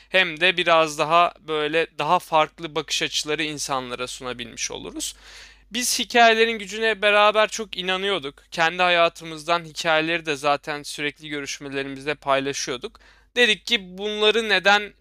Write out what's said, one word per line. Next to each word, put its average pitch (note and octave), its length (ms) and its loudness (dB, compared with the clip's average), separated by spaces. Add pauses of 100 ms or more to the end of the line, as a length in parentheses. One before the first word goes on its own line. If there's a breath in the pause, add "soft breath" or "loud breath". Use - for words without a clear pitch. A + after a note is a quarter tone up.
hem F3 320 0
de F3+ 160 2
biraz D#3+ 420 2
daha E3 420 4
böyle D3+ 460 -2 (120)
daha D#3+ 200 2
farklı D#3 560 0
bakış D#3+ 280 -4
açıları D3+ 400 -4
insanlara C3 640 -6
sunabilmiş A#2+ 640 -10
oluruz." D4 440 -10 (580 loud breath)
Biz A#3+ 260 -2
hikayelerin A3+ 600 4
gücüne G#3 440 -2
beraber G#3 460 4
çok - 280 -10
inanıyorduk. F#3 580 -4 (160)
Kendi F3 320 0
hayatımızdan E3+ 840 0
hikayeleri D#3+ 640 -2
de D3 100 -2
zaten D3 460 -2
sürekli D3 460 -8
görüşmelerimizde C#3 840 -8
paylaşıyorduk. C#3 840 -4 (360 soft breath)
Dedik A3 300 2
ki, F#3 320 -4
"Bunları G#3+ 500 2
neden G3+ 520 2